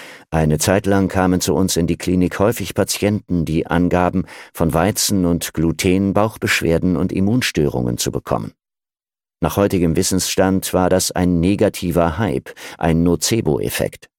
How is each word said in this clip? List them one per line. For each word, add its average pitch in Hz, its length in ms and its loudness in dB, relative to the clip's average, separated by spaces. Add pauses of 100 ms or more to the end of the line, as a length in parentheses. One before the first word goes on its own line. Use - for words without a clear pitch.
(300)
Eine 78 280 2
Zeit 98 280 2
lang 98 220 2
kamen 92 320 2
zu 87 140 0
uns 90 240 0
in 82 100 2
die 85 80 0
Klinik 90 420 0
häufig 101 380 0
Patienten, 95 680 -2
die 78 200 -2
angaben, 87 600 0 (280)
von 82 200 0
Weizen 92 520 2
und 85 280 0
Gluten 92 600 0
Bauchbeschwerden 92 840 0
und 87 160 -2
Immunstörungen 73 840 0
zu - 140 -4
bekommen. 57 400 -4 (880)
Nach 78 160 -2
heutigem 95 400 2
Wissensstand 95 760 0
war 90 160 2
das 92 240 0
ein 90 260 2
negativer 87 800 0
Hype, 90 360 -4 (240)
ein 82 260 2
Nocebo-Effekt. 78 1160 -2